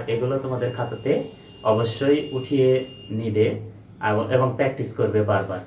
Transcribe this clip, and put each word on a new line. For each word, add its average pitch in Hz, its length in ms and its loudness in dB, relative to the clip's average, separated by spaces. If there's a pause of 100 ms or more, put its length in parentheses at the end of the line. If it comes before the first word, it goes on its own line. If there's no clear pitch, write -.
এগুলো 123 320 0
তোমাদের 127 320 -2
খাতাতে 117 540 -2 (380)
অবশ্যই 117 720 2
উঠিয়ে 131 540 2 (240)
নিবে 107 360 2 (640)
এবং, 107 240 0
এবং 127 240 2
প্র্যাকটিস 131 400 -2
করবে 107 260 2
বারবার। 95 440 0